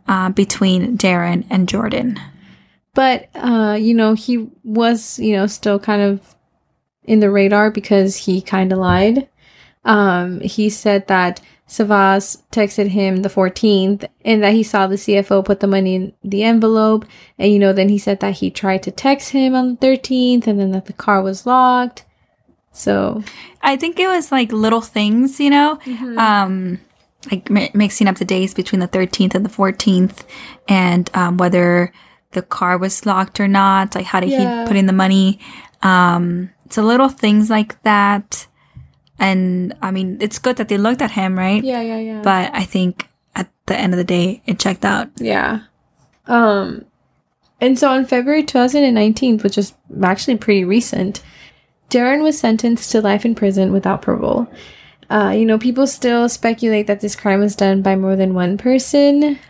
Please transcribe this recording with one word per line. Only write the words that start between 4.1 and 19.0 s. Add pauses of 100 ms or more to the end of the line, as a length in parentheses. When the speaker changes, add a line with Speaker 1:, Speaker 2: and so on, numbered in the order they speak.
Speaker 2:
he (140)
was,
you
know,
still
kind
of (680)
in
the
radar
because
he
kinda
lied. (560)
Um,
he
said
that (280)
Savas (120)
texted
him
the
fourteenth (200)
and
that
he
saw
the
C
F
O
put
the
money
in (100)
the
envelope. (320)
And,
you
know,
then
he
said
that
he
tried
to
text